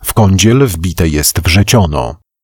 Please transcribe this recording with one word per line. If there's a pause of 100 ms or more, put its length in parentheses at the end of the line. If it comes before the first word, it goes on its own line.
W
kądziel
wbite
jest
wrzeciono. (280)